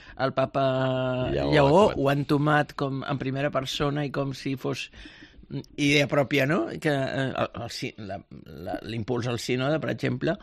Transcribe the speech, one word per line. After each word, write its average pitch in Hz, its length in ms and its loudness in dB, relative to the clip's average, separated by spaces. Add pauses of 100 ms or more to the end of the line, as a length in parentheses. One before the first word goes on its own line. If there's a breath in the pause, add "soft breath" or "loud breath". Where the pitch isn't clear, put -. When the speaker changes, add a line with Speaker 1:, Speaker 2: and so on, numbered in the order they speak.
(180 loud breath)
Speaker 1:
el 135 160 0
papa 131 1000 0
Speaker 2:
Lleó 139 180 0
Speaker 1:
Lleó 147 160 6
Speaker 2:
ha 165 240 8
acabat. - 80 -4
Speaker 1:
ho 139 100 2
ha 143 40 4
entomat 147 640 2
com 135 280 -4
en 135 160 -2
primera 135 320 -2
persona 143 560 -2
i 131 60 -6
com 139 220 -2
si 135 200 -6
fos - 380 -6 (840 loud breath)
idea 143 300 4
pròpia, 139 400 2
no? 160 200 0 (120)
Que, 156 120 0
eh, 135 440 -2
el, - 140 0 (140)
el 120 80 -8
ci-, - 260 -8
la, 101 260 -10 (220)
la, 82 380 -10
l'impuls 117 440 -2
al 120 120 -2
sínode, 131 420 0
per 123 100 -4
exemple, 131 520 -2